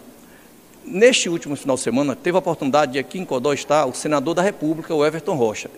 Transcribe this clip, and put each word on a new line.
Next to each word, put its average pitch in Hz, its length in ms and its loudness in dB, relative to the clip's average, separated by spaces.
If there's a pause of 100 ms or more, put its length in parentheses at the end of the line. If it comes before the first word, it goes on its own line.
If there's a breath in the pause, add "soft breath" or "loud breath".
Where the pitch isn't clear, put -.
(840 loud breath)
Neste 214 460 4
último 160 260 -4
final 131 220 -2
de - 60 -4
semana, 131 340 0
teve 175 180 -2
a 185 40 2
oportunidade 151 540 0
de 139 60 -4
aqui 135 200 -6
em 185 80 -6
Codó 139 260 0
estar 147 320 0
o 123 80 -2
senador 151 400 -2
da 175 80 0
República, 160 540 -2
o 147 100 4
Everton 160 300 -2
Rocha, 113 420 -2